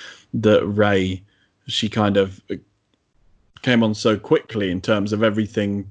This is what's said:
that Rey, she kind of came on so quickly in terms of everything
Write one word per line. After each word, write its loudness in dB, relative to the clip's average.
that 4
Rey, 0
she -4
kind 0
of 0
came 4
on 0
so 0
quickly -2
in -4
terms 0
of 0
everything -2